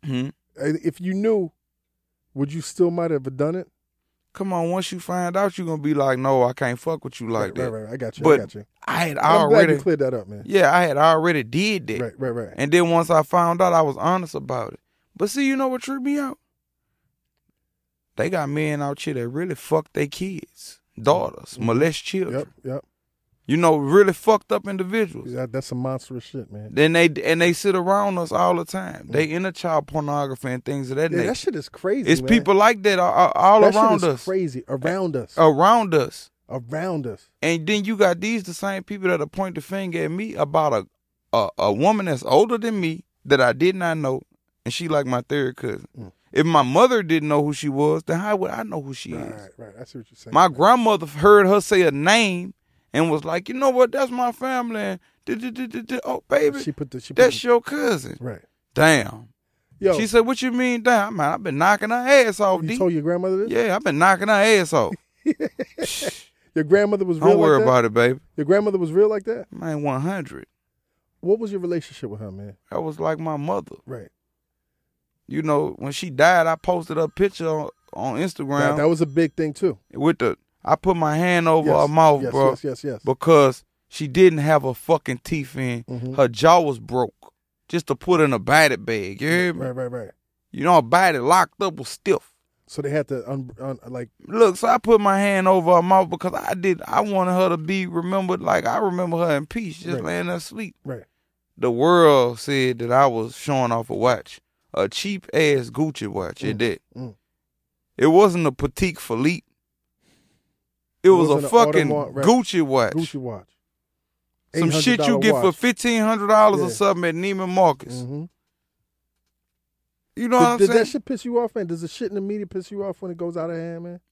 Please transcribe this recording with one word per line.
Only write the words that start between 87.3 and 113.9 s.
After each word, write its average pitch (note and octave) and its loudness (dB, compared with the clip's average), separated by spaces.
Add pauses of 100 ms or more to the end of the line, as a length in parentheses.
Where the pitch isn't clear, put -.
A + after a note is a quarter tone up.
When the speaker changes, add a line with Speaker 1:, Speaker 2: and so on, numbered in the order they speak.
Speaker 1:
Just E3+ -6
to C#3 0
put F3 0
in C#3+ 4
a A2+ -2
body D3 2
bag. G2+ -6
You D3 -4
hear F3 -2
me? C3+ -10
Speaker 2:
Right, C3 -8
right, B2 -10
right. A#2 -12 (400)
Speaker 1:
You - -8
know, F3 4
her D#3 6
body E3 2
locked E3+ 2
up F#3 -4
was C3+ -12
stiff. - -4 (340)
Speaker 2:
So - -12
they C#3 -6
had D3 -2
to, B2 -8
un-, C3+ -10
un-, C3+ -10
like B2 -12 (180)
Speaker 1:
Look, G3+ 2
so A3+ -4
I B3+ 4
put A3 4
my G3 2
hand G3 2
over F3+ 4
her E3+ 4
mouth F#3 2
because F3+ -6
I - -4
did, F#3 -2
I - 0
wanted F#3+ 0
her F#3 2
to E3+ 0
be F3+ -4
remembered F3+ -4
like E3+ 0
I A#3 -2
remember F3+ -2
her E3 0
in D3 -4
peace, F3+ -10
just F3 -8
Speaker 2:
Right. B2+ -8
Speaker 1:
laying F3 -4
there F3 -6
asleep. G3+ -12 (100)
Speaker 2:
Right. B2 -12 (520)
Speaker 1:
The B2 -2
world C#3 4
said B2+ -2
that A#2+ -6
I C3+ 6
was A#2 -4
showing C3 -2
off A2+ -4
a - -6
watch. A#2 -2 (320)
A G2 -2
cheap-ass D3 -2
Gucci C3+ -4
watch, G2 -8
at G#2+ -4
Speaker 2:
Mm, G#2 -10
Speaker 1:
that. A2 -2 (180)
Speaker 2:
mm. A#2+ -14 (800)
Speaker 1:
It A#2+ 4
wasn't F3 4
a C3+ 0
Patek D#3 -4
Philippe. C3+ -2 (1600)
It F3+ 8
Speaker 2:
It - 10
Speaker 1:
was E3+ 6
a C#3+ 4
Speaker 2:
wasn't D3 -2
an A#3 6
Speaker 1:
fucking - 2
Speaker 2:
Audemars, D3 -4
right. C3+ -4
Speaker 1:
Gucci G3 4
watch. C3 2
Speaker 2:
Gucci D#3+ -6
watch. B2 -12 (1080)